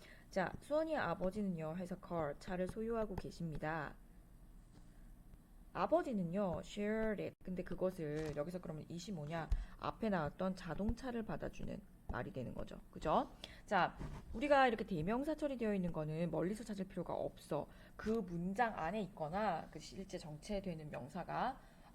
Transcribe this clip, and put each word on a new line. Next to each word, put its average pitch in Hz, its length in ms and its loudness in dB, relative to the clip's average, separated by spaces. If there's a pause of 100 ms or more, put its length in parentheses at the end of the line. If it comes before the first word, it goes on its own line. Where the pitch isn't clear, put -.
(300)
자, - 300 2
수원이의 311 360 2
아버지는요, 180 800 2
해서 180 200 -2 (120)
car, 160 300 2
차를 180 300 0
소유하고 220 480 0
계십니다. 156 800 -2 (1800)
아버지는요, 190 920 4
shared 214 560 0
it. - 240 -4
근데 180 200 -4
그것을, 156 720 0
여기서 170 240 0
그러면 151 320 -6
it이 175 200 -6
뭐냐? 156 380 -4 (300)
앞에 - 300 0
나왔던 185 460 2
자동차를 226 680 0
받아주는 - 520 -2 (340)
말이 - 220 -2
되는 127 220 -4
거죠. - 260 -6 (120)
그죠? 185 360 4 (380)
자, 175 320 6 (360)
우리가 269 340 8
이렇게 226 180 4
대명사 220 480 2
처리되어 262 400 2
있는 180 180 2
거는 156 380 2
멀리서 170 340 2
찾을 190 220 -2
필요가 - 300 -2
없어. - 500 0 (300)
그 220 340 0
문장 196 480 2
안에 180 240 0
있거나 175 720 0
그 160 80 -10
실제 185 400 -8
정체되는 160 720 -4
명사가 165 680 -2 (380)